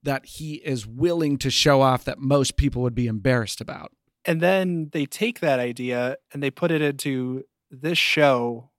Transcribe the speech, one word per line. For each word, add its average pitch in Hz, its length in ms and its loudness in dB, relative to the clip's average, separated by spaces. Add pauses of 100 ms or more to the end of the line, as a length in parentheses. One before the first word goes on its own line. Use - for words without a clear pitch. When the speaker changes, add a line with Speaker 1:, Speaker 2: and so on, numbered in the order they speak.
Speaker 1:
that 135 220 -4
he 151 300 -12
is 131 300 -6
willing 147 540 0
to 135 100 -2
show 135 320 4
off 131 220 4
that - 160 -8
most 135 380 2
people 127 260 2
would 120 100 0
be 120 140 0
embarrassed 110 520 0
about. 82 320 -12 (320)
Speaker 2:
And 165 160 0
then 175 520 2
they 143 160 -2
take 233 320 -4
that 139 200 2
idea 123 580 -4 (140)
and 143 120 -8
they 135 80 -2
put 175 180 -2
it 156 140 0
into 135 600 -4 (280)
this 151 260 -4
show 123 800 2